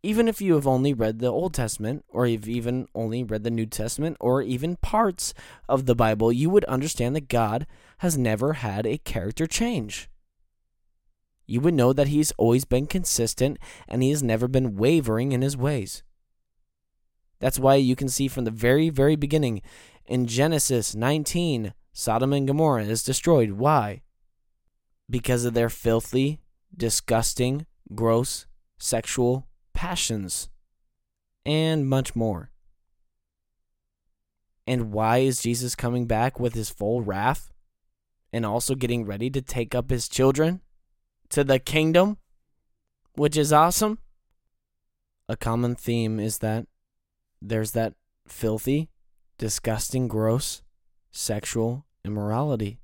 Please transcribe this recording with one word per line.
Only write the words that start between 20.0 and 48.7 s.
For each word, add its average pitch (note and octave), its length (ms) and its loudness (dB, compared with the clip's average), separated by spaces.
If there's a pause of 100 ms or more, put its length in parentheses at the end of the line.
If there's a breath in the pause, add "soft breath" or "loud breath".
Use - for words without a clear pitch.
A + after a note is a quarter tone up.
in B2 220 0
Genesis C3 680 2
nineteen, C#3+ 800 -2 (220)
Sodom B2 400 0
and C#3 120 2
Gomorrah C#3 380 2
is A2 180 -2
destroyed. B2+ 500 2
Why? A2+ 500 0 (1040)
Because A#2+ 380 0
of A#2 80 -2
their A#2 160 2
filthy, B2+ 680 0 (360)
disgusting, B2 880 0 (300)
gross A2+ 500 2 (340)
sexual B2 680 0 (280)
passions, A2+ 760 -4 (960)
and D#3 440 0
much C3 260 0
more. A2 380 -4 (2250)
And A#2 240 -2
why A2 260 2
is C3 240 0
Jesus A#2+ 320 -2
coming A#2+ 320 -2
back A#2 320 0
with A#2+ 160 -2
his A2+ 160 -6
full A2+ 320 -2
wrath G#2 500 -2 (800)
and A2+ 140 -2
also A#2+ 300 -2
getting A#2+ 280 -2
ready G#2 260 -6
to C3+ 120 -6
take B2 320 -6
up B2 160 -2
his B2 180 -2
children D3 520 2 (720)
to D3 120 0
the C3+ 160 4
kingdom, D#3+ 600 2 (1000)
which D3 200 2
is D3+ 160 2
awesome? F3+ 460 4 (1300)
A A2+ 80 -4
common A#2+ 380 -2
theme A2+ 460 -2
is G#2+ 180 -4
that A2 300 -4 (760)
there's A2 300 -4
that A2+ 220 -2 (340)
filthy, B2+ 640 -2 (480)